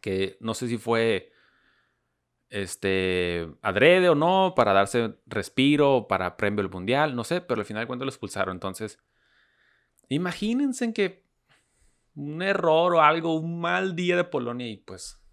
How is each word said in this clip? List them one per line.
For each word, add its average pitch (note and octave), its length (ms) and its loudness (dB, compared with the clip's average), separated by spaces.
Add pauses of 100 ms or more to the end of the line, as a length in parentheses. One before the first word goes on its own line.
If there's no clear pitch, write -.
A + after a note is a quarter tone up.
Que F#2+ 380 -4
no A2+ 140 -4
sé B2 140 -6
si A#2 100 -4
fue, A2+ 540 0 (1160)
este, F#2 960 -2 (140)
adrede D#3+ 480 4
o D#3 60 4
no, F3+ 400 2
para G2+ 180 4
darse G#2 420 2 (100)
respiro, C3+ 840 2
para F#2 300 -2
premio G#2 240 -2
el F#2+ 80 -4
mundial, B2 460 -2
no A#2+ 80 -6
sé, G#2+ 180 -4
pero A2+ 200 -4
al G2+ 40 -6
final A2 180 -6
de A#2 40 -8
cuentas B2+ 180 -8
lo C3+ 40 -4
expulsaron. F#2+ 460 -6
Entonces... F#2+ 440 -10 (1080)
Imagínense A3 760 -4
en A3+ 80 -4
que F#3+ 320 -4 (920)
un D3 260 -10
error F3 540 2
o D#3+ 60 8
algo, D#3+ 340 4
un E3+ 260 -6
mal F3+ 340 -2
día F3 220 0
de F3 80 2
Polonia B2 420 -6
y A2 100 -10
pues - 440 -18 (120)